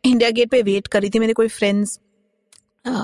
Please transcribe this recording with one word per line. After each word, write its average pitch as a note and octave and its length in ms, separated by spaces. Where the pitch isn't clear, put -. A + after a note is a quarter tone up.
इंडिया A#3+ 240
गेट A#3 200
पे B3+ 120
वेट G3 260
कर G#3 140
रही G3+ 80
थी, A3 100
मेरे A3+ 140
कोई A3+ 140
फ्रेंड्स, G#3 520
अ, B3 60